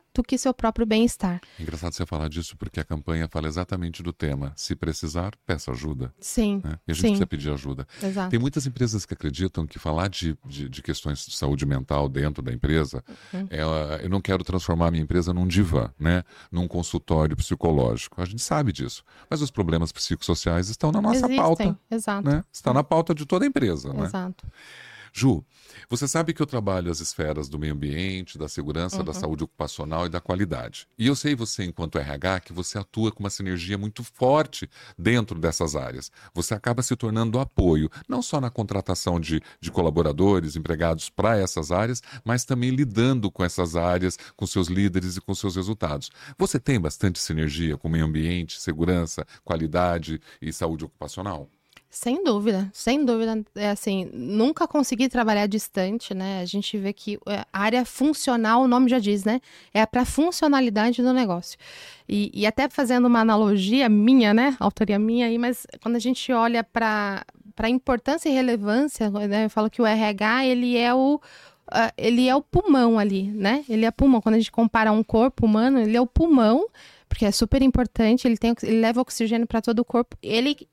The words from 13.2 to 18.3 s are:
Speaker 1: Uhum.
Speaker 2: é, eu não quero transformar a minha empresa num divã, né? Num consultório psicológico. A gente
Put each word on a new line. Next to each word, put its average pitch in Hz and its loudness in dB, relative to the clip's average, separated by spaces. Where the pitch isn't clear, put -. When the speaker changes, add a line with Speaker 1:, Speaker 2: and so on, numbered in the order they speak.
Speaker 1:
Uhum. 190 -6
Speaker 2:
é, 78 -4
eu 92 -4
não 95 -2
quero 95 0
transformar 85 0
a 82 2
minha 82 0
empresa 87 0
num 90 0
divã, 82 2
né? 85 2
Num 87 -2
consultório 80 0
psicológico. 69 0
A 90 -2
gente 104 -8